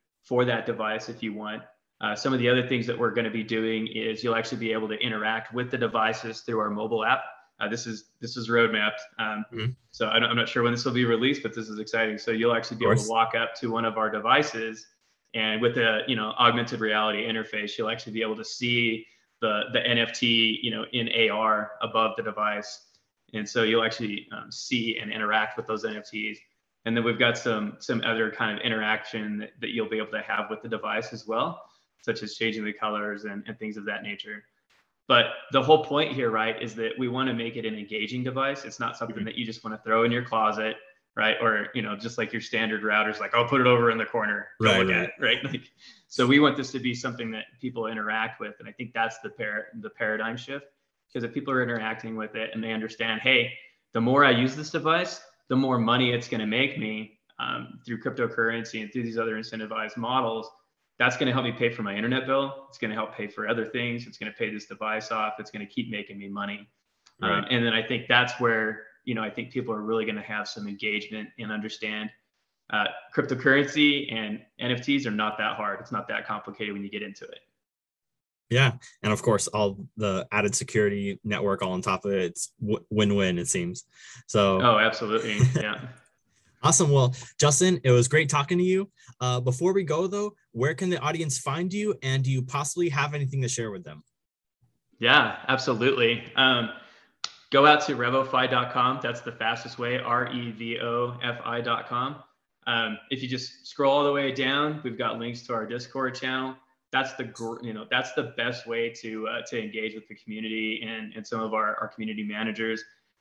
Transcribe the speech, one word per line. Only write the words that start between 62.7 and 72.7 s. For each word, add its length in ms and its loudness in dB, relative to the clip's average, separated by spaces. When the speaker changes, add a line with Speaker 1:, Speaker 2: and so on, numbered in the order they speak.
Speaker 1:
It's 80 -20
gonna 160 -4
help 200 -6
pay 120 -8
for 200 -8
other 200 -2
things. 400 -4
It's 100 -18
gonna 160 -10
pay 160 -4
this 160 -8
device 480 -6
off. 260 -2
It's 120 -12
gonna 160 -10
keep 240 -6
making 280 -10
me 100 -12
money." 400 -8
Um, 100 -2
Speaker 2:
Right. 200 0
Speaker 1:
and 140 2
then 100 2
I 80 2
think 260 -4
that's 320 4
where, 460 0
you 100 -2
know, 80 -2
I 60 -4
think 240 -10
people 220 -4
are 80 -6
really 240 0
gonna 160 -4
have 260 -6
some 180 -10
engagement 600 -6
and 140 -8
understand, 580 -6